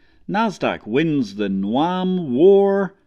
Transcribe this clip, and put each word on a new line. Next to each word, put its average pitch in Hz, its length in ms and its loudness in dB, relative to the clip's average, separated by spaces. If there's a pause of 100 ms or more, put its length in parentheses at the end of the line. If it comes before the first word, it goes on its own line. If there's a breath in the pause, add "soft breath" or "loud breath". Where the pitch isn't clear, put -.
(300 soft breath)
Nasdaq 165 580 -4
wins 135 480 -2
the 101 140 -2
nuam 165 800 -2
war 196 680 4 (120)